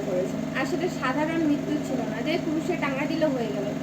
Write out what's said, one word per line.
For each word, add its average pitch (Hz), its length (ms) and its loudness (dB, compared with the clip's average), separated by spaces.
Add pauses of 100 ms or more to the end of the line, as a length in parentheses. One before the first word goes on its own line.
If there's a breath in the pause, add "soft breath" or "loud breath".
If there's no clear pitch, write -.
করেছেন। 190 540 0
আর 269 60 0
সেটা 339 220 0 (120)
সাধারণ 311 440 0
মৃত্যু 285 320 2 (120)
ছিল 269 80 0
না 220 260 -2
যে 320 160 0
ক্রুশে 320 380 0
টাঙা 277 300 0
দিলে 320 200 2
হয়ে 247 280 0
গেল। 202 100 -2 (180)